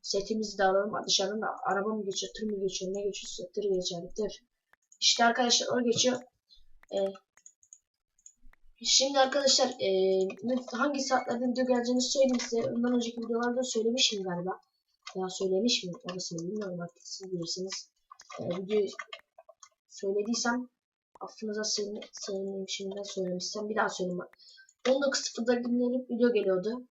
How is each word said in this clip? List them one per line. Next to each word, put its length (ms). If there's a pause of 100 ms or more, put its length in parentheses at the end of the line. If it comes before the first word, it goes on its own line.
Setimizi 560
de 60
alalım. 300 (140)
Dışarıdan 340
da 60 (160)
araba 260
mı 160
geçiyor, 280
tır 120
mı 140
geçiyor, 340
ne 80
geçiyorsa 420 (120)
tır 80
geçer, 360 (180)
tır. 260 (560)
İşte 260
arkadaşlar 420
o 160
geçiyor. 380 (720)
Ee, 60 (1900)
şimdi 340
arkadaşlar, 480 (120)
ee, 400 (240)
ne, 120 (160)
hangi 280
saatlerde 460
video 200
geleceğini 360
söyleyeyim 380
size. 320
Ondan 240
önceki 260
videolarda 420
söylemişim 600
galiba. 360 (560)
Ya 140
söylemiş 540
miyim? 160 (120)
Orasını 280
bilmiyorum 420
artık, 260
siz 240
bilirsiniz. 580 (500)
Ee, 40
videoyu 440 (1000)
söylediysem 800 (500)
affınıza 440
sığın-, 480
sığınayım, 580
şimdiden 340
söylemişsem 680
bir 60
daha 140
söyleyeyim 300
bak. 180 (520)
On 120
dokuz 180
sıfırda 340
günlenip 560
video 240
geliyordu. 580